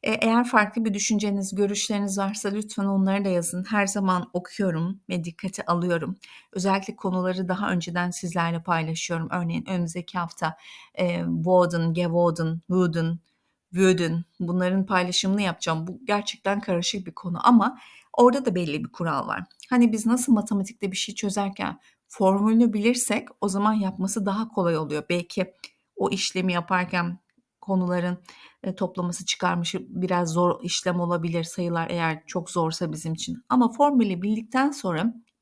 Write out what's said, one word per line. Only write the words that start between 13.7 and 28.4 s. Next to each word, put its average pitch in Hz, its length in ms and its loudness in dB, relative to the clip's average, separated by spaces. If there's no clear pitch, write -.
würden 175 540 2
bunların 180 460 0
paylaşımını 190 560 2
yapacağım. 165 440 -2
Bu 185 180 -10
gerçekten 202 560 -2
karışık 185 460 -2
bir 165 80 -14
konu 175 280 -6
ama 233 360 6
orada 240 320 6
da 180 100 0
belli 156 300 -2
bir - 80 -10
kural 156 340 -2
var. 107 180 -6
Hani 240 220 6
biz 220 140 0
nasıl 247 260 4
matematikte 208 600 0
bir 190 40 -6
şey - 180 -6
çözerken 196 680 -4
formülünü 208 640 4
bilirsek 220 560 2
o 202 80 0
zaman 202 240 2
yapması 190 540 -2
daha 214 220 -2
kolay 170 300 0
oluyor. 151 300 -4
Belki 175 460 -2
o 196 140 0
işlemi 185 420 -2
yaparken 175 680 -2
konuların, 180 580 0